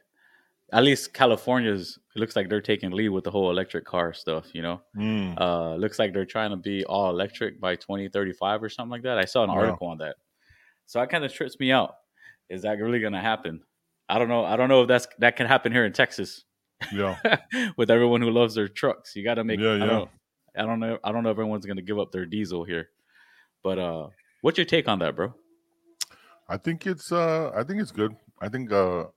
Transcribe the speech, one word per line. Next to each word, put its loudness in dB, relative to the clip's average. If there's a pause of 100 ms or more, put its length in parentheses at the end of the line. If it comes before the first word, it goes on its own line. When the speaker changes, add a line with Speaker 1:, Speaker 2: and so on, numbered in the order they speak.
(720)
Speaker 1:
at 6
least 2
California's, 2 (160)
it -6
looks -2
like 0
they're 0
taking -2
lead 0
with -2
the -6
whole 2
electric -4
car -2
stuff, -6
you -8
know? -6 (160)
Speaker 2:
Mm. -2
Speaker 1:
Uh, 0
looks -2
like 0
they're -2
trying -4
to -4
be -4
all 0
electric -4
by -2
twenty -6
thirty-five -2
or -6
something -12
like -10
that. -2
I 2
saw 2
an 2
Speaker 2:
Yeah. 0
Speaker 1:
article 0
on -8
that. -8 (720)
So -4
that 0
kinda -2
trips -8
me 2
out. 4 (540)
Is -8
that -2
really 0
gonna -4
happen? -4 (480)
I 2
don't 2
know. 2
I 0
don't 4
know 10
if 0
that's, 4 (120)
that 6
can 0
happen 4
here 4
in -2
Texas. -2 (480)
Speaker 2:
Yeah. -2
Speaker 1:
<laughs> 0
With 4
everyone 6
who 2
loves 4
their 0
trucks. -4
You -8
gotta -2
make, -2
Speaker 2:
Yeah, 2
Speaker 1:
I 0
Speaker 2:
yeah. -
Speaker 1:
don't, 0 (480)
I -2
don't -2
know, -4
I -2
don't -2
know 2
if -2
everyone's -4
gonna -8
give -4
up -4
their -6
diesel -4
here. -8 (760)
But, -2
uh, -6 (320)
what's 0
your 2
take 2
on 2
that, 0
bro? -4 (1120)
Speaker 2:
I -6
think -6
it's, -6
uh, 0
I 0
think -4
it's -6
good. -2 (260)
I -6
think, -6
uh, 4 (120)